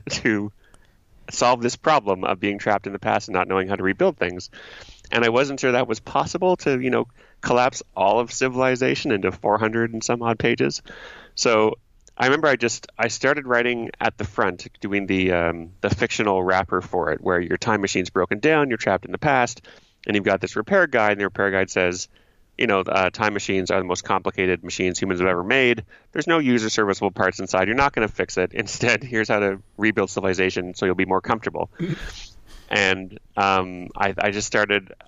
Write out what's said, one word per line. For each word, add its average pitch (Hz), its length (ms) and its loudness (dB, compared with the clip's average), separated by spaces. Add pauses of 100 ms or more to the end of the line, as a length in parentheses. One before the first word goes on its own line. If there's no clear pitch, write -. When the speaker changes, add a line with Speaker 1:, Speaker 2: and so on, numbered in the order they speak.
Speaker 1:
<laughs> - 60 -10
to 104 420 -2 (800)
solve 123 320 2
this 123 140 -2
problem 101 480 0
of 92 160 0
being 101 180 -2
trapped 101 280 0
in 101 60 -6
the 98 60 -8
past 104 300 -2
and 104 60 -6
not 90 140 2
knowing 95 200 0
how 98 80 -2
to 92 60 -4
rebuild 147 360 0
things. 90 320 -6 (600)
And 117 120 2
I 117 40 4
wasn't 135 320 2
sure 131 120 2
that 120 140 2
was 113 140 -4
possible 175 580 0
to, 139 220 0
you 127 100 -2
know, 117 160 0 (340)
collapse 123 420 2 (140)
all 98 240 4
of 120 120 -4
civilization 131 800 0
into 95 180 0
four 107 280 0
hundred 113 340 0
and 113 100 -6
some 120 200 -2
odd 113 160 0
pages. 131 440 0 (520)
So 110 440 2 (380)
I 123 100 2
remember 151 220 4
I 135 80 4
just, 113 300 -4 (120)
I 113 100 0
started 139 380 0
writing 120 440 0 (100)
at 113 180 0
the 107 60 -6
front, 95 420 -2 (140)
doing 98 260 -2
the, 92 260 2
um, 85 380 -2 (100)
the 101 100 0
fictional 104 520 0
wrapper 92 380 0
for 82 320 -2
it, - 80 -4
where 90 200 0
your 90 180 -2
time 107 220 0
machine's 92 300 -2
broken 95 280 -2
down, 147 300 2
you're 117 100 -2
trapped 95 260 0
in 87 80 -10
the 92 60 -6
past, 131 440 0 (440)
and 104 80 0
you've 101 100 0
got 98 160 2
this - 160 -6
repair 175 300 2
guide, 110 260 2
and 101 80 -2
the 101 40 0
repair 98 260 0
guide 95 200 0
says, 90 380 0 (480)
you 120 120 0
know, 98 120 2
uh, 92 300 0
"Time 104 240 0
machines 95 380 -2
are 95 80 2
the 92 60 -4
most 90 180 -4
complicated 95 580 0
machines 90 380 -2
humans 92 200 -2
have 92 80 4
ever 87 140 0
made. 120 420 2 (280)
There's 165 160 -2
no 165 100 2
user 120 320 2
serviceable 101 400 0
parts 92 300 0
inside. 95 260 2
You're 110 100 0
not 139 160 4
gonna 113 160 0
fix - 300 -4
it. 90 140 0
<laughs> - 20 -20
Instead, 113 480 0
here's 117 260 -2
how 107 120 2
to 98 200 0 (160)
rebuild 104 320 2
civilization 92 640 0
so - 120 -2
you'll 92 80 2
be 95 100 2
more 92 160 0
comfortable." 104 480 -2 (100)
Speaker 2:
<laughs> - 20 -16 (880)
Speaker 1:
And, 95 500 0 (160)
um, 92 580 0
I, 98 220 0
I 104 140 0
just 104 160 -4
started 101 480 0 (140)